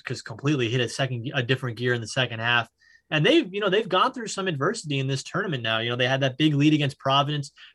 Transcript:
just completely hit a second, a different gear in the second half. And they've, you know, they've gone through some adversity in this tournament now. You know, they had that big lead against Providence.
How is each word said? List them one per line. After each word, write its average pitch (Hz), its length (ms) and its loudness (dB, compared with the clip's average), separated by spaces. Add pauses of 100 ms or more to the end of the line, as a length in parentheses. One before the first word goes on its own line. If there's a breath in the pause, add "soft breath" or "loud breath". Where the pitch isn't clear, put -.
just - 200 -8
completely 127 420 0
hit 123 140 0
a 113 80 -2
second, 131 420 -4
a 139 100 -2
different 120 360 -2
gear 123 160 0
in 120 80 -4
the 107 40 -10
second 120 340 -4
half. 117 280 2 (420 soft breath)
And 156 140 2
they've, 247 280 4
you 202 80 -4
know, 208 100 0
they've 214 180 0
gone 254 240 2
through 233 160 -8
some 190 200 -4
adversity 151 500 -2
in 135 80 -2
this 135 160 -2
tournament 165 400 -4
now. 113 160 0
You 117 120 -2
know, 120 60 -2
they 123 120 2
had 135 120 2
that 131 180 0
big 156 160 4
lead 147 200 6
against 147 240 0
Providence. 143 540 0 (220 loud breath)